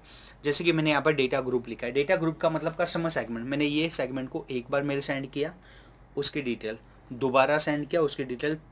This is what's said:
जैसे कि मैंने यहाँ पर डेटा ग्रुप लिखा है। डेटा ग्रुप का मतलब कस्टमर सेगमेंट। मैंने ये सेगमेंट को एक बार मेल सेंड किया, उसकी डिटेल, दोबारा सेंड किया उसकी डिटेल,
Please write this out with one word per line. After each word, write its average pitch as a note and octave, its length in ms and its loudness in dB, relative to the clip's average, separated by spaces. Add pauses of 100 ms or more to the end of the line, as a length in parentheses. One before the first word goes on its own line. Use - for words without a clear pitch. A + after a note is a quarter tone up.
(440)
जैसे D3 200 0
कि E3+ 80 4
मैंने D#3 180 4
यहाँ C#3+ 120 4
पर D#3 120 4
डेटा C3+ 280 2
ग्रुप B2 260 0
लिखा A#2 200 -8
है। B2 60 -6
डेटा C#3+ 220 2
ग्रुप E3 220 0
का E3 120 2
मतलब D#3+ 320 -2
कस्टमर E3 280 -2
सेगमेंट। A#2 380 -4
मैंने C#3+ 180 0
ये D3+ 240 2
सेगमेंट C3 400 -4
को - 220 -8
एक B2 180 -4
बार C#3+ 140 2
मेल C#3+ 180 0
सेंड C#3 300 -4
किया, D3+ 240 -4 (600)
उसकी C#3+ 240 -2
डिटेल, A2+ 360 -4 (360)
दोबारा C3+ 440 4
सेंड D3 300 -2
किया E3+ 140 2
उसकी C#3+ 220 -2
डिटेल, C#3 340 -4 (140)